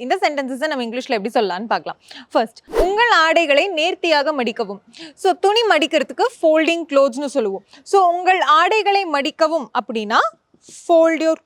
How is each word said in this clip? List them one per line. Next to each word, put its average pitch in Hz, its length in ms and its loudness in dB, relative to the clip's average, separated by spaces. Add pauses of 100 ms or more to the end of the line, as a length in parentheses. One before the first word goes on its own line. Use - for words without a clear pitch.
இந்த 302 180 -2
சென்டென்சஸை 277 500 -4
நம்ம 262 140 -4
இங்கிலீஷ்ல 247 320 -6
எப்படி 202 160 -6
சொல்லலாம்னு 208 400 -2
பார்க்கலாம். 175 260 -8 (320)
ஃபர்ஸ்ட், - 280 -2 (260)
உங்கள் 427 260 2 (140)
ஆடைகளை 320 420 2
நேர்த்தியாக 311 680 -2
மடிக்கவும். 226 480 -6 (320)
So, 370 200 0
துணி 415 360 2
மடிக்கிறதுக்கு 320 560 0 (160)
ஃபோல்டிங் 320 500 2
க்ளோத்ஸ்னு 277 340 0
சொல்லுவோம். 214 400 -4 (180)
So, 381 240 2 (100)
உங்கள் 370 240 2
ஆடைகளை 381 640 2 (120)
மடிக்கவும் 302 500 -2 (120)
அப்படின்னா, 226 400 -2 (680)
fold 330 320 4
your 320 260 0